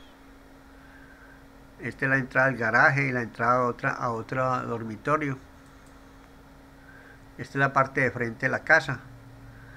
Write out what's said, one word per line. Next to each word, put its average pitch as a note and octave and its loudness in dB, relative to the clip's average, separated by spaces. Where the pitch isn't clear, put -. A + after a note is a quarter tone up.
Esta C3+ -6
es C3+ 0
la C3+ 4
entrada C3 2
al B2+ 0
garaje C3+ 4
y C3+ -2
la B2 -2
entrada A#2 0
a B2+ 2
otra, A#2+ -2
a B2+ -4
otro B2+ -2
dormitorio. A#2+ -4
Esta B2 -12
es C#3 -4
la C3+ 2
parte C3+ 2
de B2+ 2
frente A#2+ -4
de B2+ 0
la A2+ -4
casa. D3+ 2